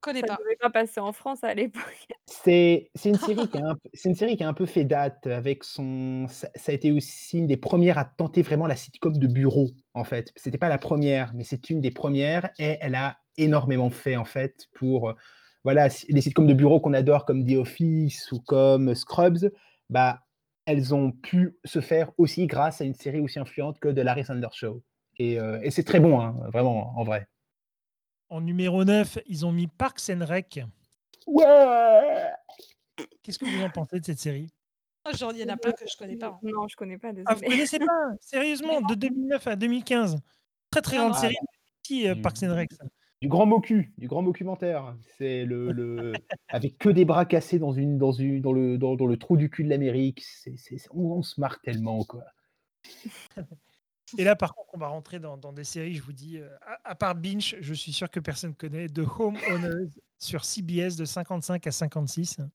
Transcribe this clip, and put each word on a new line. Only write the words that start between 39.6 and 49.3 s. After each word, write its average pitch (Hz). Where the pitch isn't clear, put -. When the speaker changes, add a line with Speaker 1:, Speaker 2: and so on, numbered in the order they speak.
Speaker 4:
mille 240
quinze. 214
Très, 311
très 262
Speaker 1:
Non, 233
Speaker 4:
grande -
Speaker 1:
non. -
Speaker 3:
Ah, -
Speaker 4:
série. 233
Speaker 3:
bah, -
Speaker 4:
Qui, 247
euh, 185
Speaker 3:
du, 139
Speaker 4:
Parks 170
and 180
Rec, 165
ça. -
Speaker 3:
du 139
grand 170
mocu, 214
du 123
grand 143
documentaire. 175
C'est 131
le, 123
le, 120
Speaker 4:
<laughs> -
Speaker 3:
avec 123
que 208
des 180
bras 165
cassés 170
dans 147
une, 139
dans 135
une, 135
dans 131
le, 127
dans, 131
dans 127
le 120
trou 175